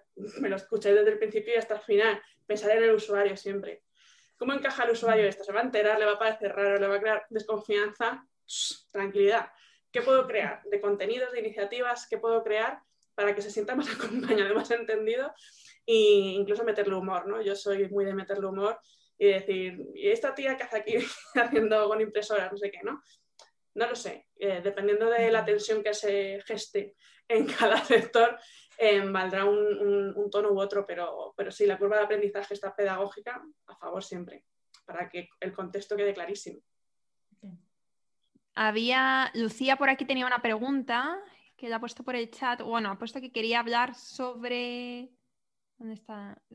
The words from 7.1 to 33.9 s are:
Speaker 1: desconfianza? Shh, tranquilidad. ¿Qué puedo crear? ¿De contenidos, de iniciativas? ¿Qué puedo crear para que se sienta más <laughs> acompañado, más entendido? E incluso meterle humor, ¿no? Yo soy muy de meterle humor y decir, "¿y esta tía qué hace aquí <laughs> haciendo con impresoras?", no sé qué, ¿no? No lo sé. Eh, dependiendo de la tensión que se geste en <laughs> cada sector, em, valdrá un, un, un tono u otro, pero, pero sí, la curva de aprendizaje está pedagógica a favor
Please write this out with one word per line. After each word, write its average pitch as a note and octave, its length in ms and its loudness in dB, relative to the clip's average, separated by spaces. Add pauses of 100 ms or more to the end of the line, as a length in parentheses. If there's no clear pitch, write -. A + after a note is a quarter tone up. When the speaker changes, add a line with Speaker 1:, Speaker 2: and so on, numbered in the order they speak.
Speaker 1:
desconfianza? G#3+ 960 -2 (200)
Shh, - 440 -8
tranquilidad. G3+ 580 2 (420)
¿Qué A#3+ 120 -2
puedo C4 240 4
crear? G3 340 -2 (100)
¿De G3+ 120 0
contenidos, G#3 500 0
de B3 80 -4
iniciativas? A3 680 -4
¿Qué A3+ 80 -4
puedo A3+ 260 2
crear A3 360 -2 (340)
para G3+ 200 2
que G#3 60 -6
se G3+ 100 -8
sienta A3 240 -4
más C#4 140 -2
<laughs> A#3 60 -6
acompañado, G#3+ 600 0
más - 180 -2
entendido? A#3 600 -2 (540)
E A3+ 80 2
incluso G3+ 720 6
meterle G3+ 320 0
humor, F#3 300 -4
¿no? G#3+ 140 -4
Yo G3 160 -2
soy G3 320 0
muy G3 160 0
de G3 80 -4
meterle G3 340 -4
humor G3 320 -2 (380)
y G3+ 120 6
decir, F#3+ 500 0 (160)
"¿y - 160 2
esta C4 240 0
tía C4+ 240 -2
qué B3+ 60 -6
hace A#3 120 -6
aquí G#3+ 180 -4
<laughs> - 420 -4
haciendo A3 520 4
con G#3+ 140 0
impresoras?", G#3 500 -2
no G3+ 60 -10
sé G3+ 120 -4
qué, F3+ 120 -18
¿no? C#4 180 -8 (760)
No A3 120 0
lo B3+ 80 -2
sé. - 400 -10
Eh, F#3+ 260 -2
dependiendo G3+ 460 2
de A#3 240 4
la A3 120 4
tensión G#3 380 0
que G#3 120 0
se G3+ 500 -2
geste G3+ 520 -6 (320)
en - 180 2
<laughs> A3 260 2
cada A3 120 2
sector, A#3 520 4 (420)
em, G3+ 340 4
valdrá F#3+ 340 -2
un, G#3 120 4
un, G3+ 580 0
un G#3 140 -2
tono G#3 200 0
u G3 100 2
otro, G3 260 -2
pero, F3 500 -8
pero G3 160 -6
sí, G#3 140 2
la F#3+ 120 2
curva G3+ 200 2
de G#3 60 4
aprendizaje G3+ 500 -2
está G3 200 -10
pedagógica G3+ 640 -4 (260)
a G3+ 100 -20
favor F3 280 -10